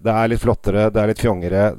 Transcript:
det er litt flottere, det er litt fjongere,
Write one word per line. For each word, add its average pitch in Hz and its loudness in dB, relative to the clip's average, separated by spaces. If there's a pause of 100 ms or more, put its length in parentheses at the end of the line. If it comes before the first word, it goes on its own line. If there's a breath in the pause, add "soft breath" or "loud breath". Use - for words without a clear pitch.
det 113 0
er 113 0
litt 113 -2
flottere, 107 0
det 107 0
er 107 0
litt 110 -4
fjongere, 92 0 (140)